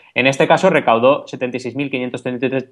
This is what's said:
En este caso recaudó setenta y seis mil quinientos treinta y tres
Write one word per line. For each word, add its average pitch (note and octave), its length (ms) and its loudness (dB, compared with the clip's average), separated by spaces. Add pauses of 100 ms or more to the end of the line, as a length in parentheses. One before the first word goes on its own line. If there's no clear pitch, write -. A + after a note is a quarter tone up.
(160)
En B2 100 0
este C#3 220 2
caso F#3+ 240 4
recaudó B2+ 560 2
setenta B2 300 -8
y - 20 -6
seis A#2+ 160 -10
mil C#3 160 -6
quinientos B2+ 320 -6
treinta B2+ 240 -4
y - 20 -2
tres C3 220 -4